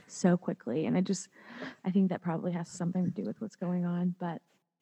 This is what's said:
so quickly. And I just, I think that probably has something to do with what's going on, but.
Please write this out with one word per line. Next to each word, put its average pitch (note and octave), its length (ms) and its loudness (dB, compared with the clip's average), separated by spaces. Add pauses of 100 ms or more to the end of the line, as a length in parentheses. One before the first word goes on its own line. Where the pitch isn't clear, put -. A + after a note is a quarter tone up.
so F3+ 300 4
quickly. D#3+ 500 -2
And - 100 2
I F3+ 40 4
just, F#3+ 280 -2 (560)
I F#3+ 60 0
think F#3+ 200 6
that - 120 -4
probably E3+ 300 -2
has F3 160 -4
something F3+ 360 -2
to E3 60 0
do G3+ 140 -4
with G#3+ 160 -6
what's F#3+ 160 -10
going F3+ 300 -2
on, F3 320 0
but. E3+ 220 -6 (420)